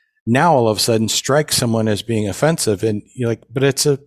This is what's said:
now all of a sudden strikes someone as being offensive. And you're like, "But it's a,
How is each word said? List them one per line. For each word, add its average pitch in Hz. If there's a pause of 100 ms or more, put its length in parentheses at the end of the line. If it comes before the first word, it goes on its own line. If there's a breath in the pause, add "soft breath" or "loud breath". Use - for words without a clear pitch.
(260 soft breath)
now 143
all 120
of 107
a -
sudden 113
strikes -
someone 113
as 104
being 107
offensive. 113
And 107 (140)
you're 120
like, 113
"But 127
it's 135
a, 143